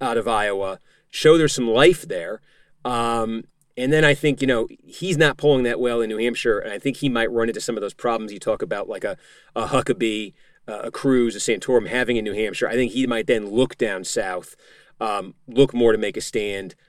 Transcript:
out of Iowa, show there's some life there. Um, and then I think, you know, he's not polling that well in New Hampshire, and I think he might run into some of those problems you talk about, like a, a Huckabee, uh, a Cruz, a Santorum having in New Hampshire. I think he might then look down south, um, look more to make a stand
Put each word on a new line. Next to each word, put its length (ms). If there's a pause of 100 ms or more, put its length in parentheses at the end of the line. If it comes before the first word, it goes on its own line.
out 160
of 100
Iowa, 520 (300)
show 280
there's 160
some 160
life 320
there. 400 (420)
Um, 600 (320)
and 140
then 140
I 80
think, 280
you 40
know, 220 (160)
he's 340
not 200
polling 260
that 160
well 220
in 80
New 80
Hampshire, 420
and 120
I 60
think 200
he 120
might 220
run 160
into 140
some 140
of 60
those 120
problems 400
you 60
talk 220
about, 260
like 160
a, 140 (380)
a 120
Huckabee, 640 (340)
uh, 160
a 80
Cruz, 440
a 40
Santorum 480
having 300
in 80
New 80
Hampshire. 340
I 60
think 180
he 160
might 180
then 220
look 300
down 260
south, 520 (440)
um, 340 (140)
look 260
more 180
to 60
make 200
a 40
stand 540 (140)